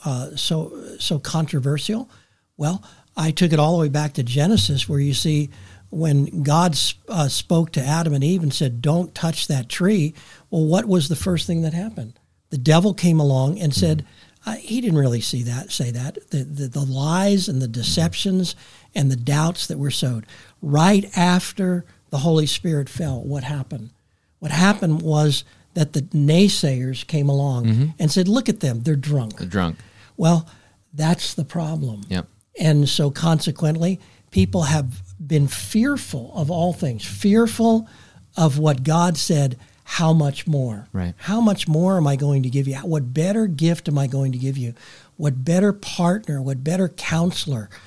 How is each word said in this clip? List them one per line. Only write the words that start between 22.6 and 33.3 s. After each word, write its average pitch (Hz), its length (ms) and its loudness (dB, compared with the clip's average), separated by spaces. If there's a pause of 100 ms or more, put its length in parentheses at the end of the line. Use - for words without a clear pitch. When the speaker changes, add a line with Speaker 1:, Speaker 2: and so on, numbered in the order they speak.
Speaker 1:
fell, 139 340 -6
what 139 220 -6
happened? 131 460 -8 (480)
What 151 120 -6
happened 170 500 2
was 151 440 2 (300)
that 156 180 0
the 147 80 -2
naysayers 143 1080 2
came 143 220 0
along 139 380 2
Speaker 2:
Mm-hmm. 113 180 4 (140)
Speaker 1:
and 151 120 2
said, 180 160 2
"Look 233 220 2
at - 100 -2
them, 117 220 -2
they're 151 160 0
drunk." 135 400 -2
Speaker 2:
They're 95 100 -8
drunk. 87 300 -2 (400)
Speaker 1:
Well, 165 280 2 (480)
that's 160 420 -2
the 151 100 -4
problem. 151 640 -6
Speaker 2:
Yep. 92 180 -4 (320)
Speaker 1:
And 147 300 4
so 143 200 0
consequently, 165 920 -2 (300)